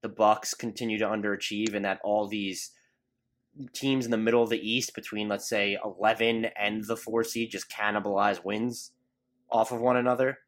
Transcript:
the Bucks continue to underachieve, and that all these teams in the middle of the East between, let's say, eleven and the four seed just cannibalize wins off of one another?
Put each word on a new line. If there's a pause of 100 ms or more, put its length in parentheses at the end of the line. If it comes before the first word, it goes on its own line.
the
Bucks
continue
to
underachieve,
and
that
all
these (1000)
teams
in
the
middle
of
the
East
between,
let's
say,
eleven (100)
and
the
four
seed
just
cannibalize
wins (600)
off
of
one
another? (100)